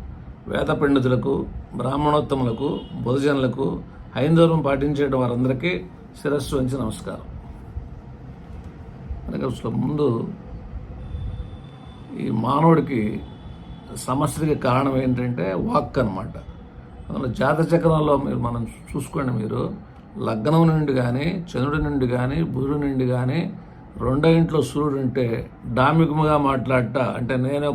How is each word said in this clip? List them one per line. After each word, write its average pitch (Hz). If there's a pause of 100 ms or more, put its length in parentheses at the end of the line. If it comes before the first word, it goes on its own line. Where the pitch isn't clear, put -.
(460)
వేద 139 (100)
పండితులకు, 135 (400)
బ్రాహ్మణోత్తములకు, 135 (360)
బహుజనులకు, 135 (500)
హైందవం 165
పాటించే 139
వారందరికీ 127 (500)
శిరస్సు 143
వంచి 131
నమస్కారం. - (1900)
మనకి -
అసలు 123
ముందు 131 (2000)
ఈ 139 (180)
మానవుడికి 147 (1040)
సమస్యకి 143
కారణం 131
ఏంటంటే 123 (200)
వాక్ 143
అనమాట. 98 (680)
అందులో 131
జాతచక్రంలో 156 (100)
మీరు, 127
మనం 117 (300)
చూసుకోండి, 131
మీరు 113 (640)
లగ్నం 113 (120)
నుండి 147
కానీ, 127 (240)
చంద్రుడి 147
నుండి 135
కానీ, 127
బుధుడి 139
నుండి 131
కానీ, 127 (580)
రెండో 135
ఇంట్లో 165
సూర్యుడు 139
ఉంటే 127 (520)
డాంబికముగా 151
మాట్లాడట, 127 (200)
అంటే 123
నేనే 143